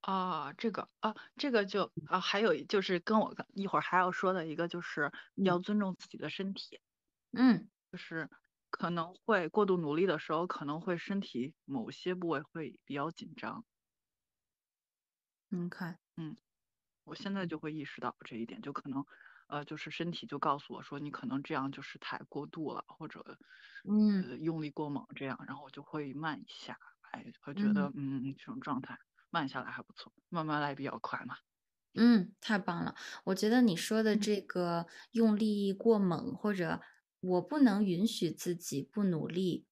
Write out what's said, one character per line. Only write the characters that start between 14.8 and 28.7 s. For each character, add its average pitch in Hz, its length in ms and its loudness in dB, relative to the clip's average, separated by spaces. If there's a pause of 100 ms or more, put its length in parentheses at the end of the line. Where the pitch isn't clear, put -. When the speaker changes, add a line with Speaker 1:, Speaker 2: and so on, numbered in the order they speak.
Speaker 2:
OK。 175 440 -6 (200)
Speaker 1:
嗯， 160 200 -8 (680)
我 147 100 -12
现 196 200 -6
在 190 120 -2
就 160 120 -6
会 156 160 -6
意 151 100 -6
识 - 160 -12
到 127 240 -4
这 123 120 -12
一 113 100 -4
点， - 140 -12
Speaker 2:
嗯。 - 20 -14
Speaker 1:
就 143 100 -8
可 - 160 -14
能， 135 160 -4 (440)
呃， 147 160 -6
就 151 120 -10
是 151 140 -10
身 170 220 -4
体 - 140 -10
就 143 120 -6
告 143 200 2
诉 - 160 -12
我 127 80 -10
说 143 180 -10
你 147 100 -6
可 - 160 -8
能 131 160 -2
这 156 120 -4
样 135 180 0
就 139 100 -12
是 - 160 -14
太 - 200 -8 (100)
过 143 180 -8
度 156 280 -6
了， 101 140 -8
或 156 200 -14
者， - 300 -16 (460)
Speaker 2:
嗯。 202 460 4
Speaker 1:
呃， 123 80 -6
用 160 240 -2
力 147 80 -4
过 147 200 -4
猛 135 160 -6 (100)
这 139 100 -6
样， 127 200 -6
然 127 100 -10
后 147 80 -16
我 131 60 -18
就 139 120 -14
会 143 320 -8
慢 151 260 -6
一 - 80 -18
下， - 300 -14 (340)
哎， - 200 -14 (100)
会 143 120 -10
觉 208 180 2
得， - 220 2
Speaker 2:
嗯。 - 20 -
Speaker 1:
嗯， 135 420 -4
这 - 80 -20
种 131 140 -10
状 135 220 -4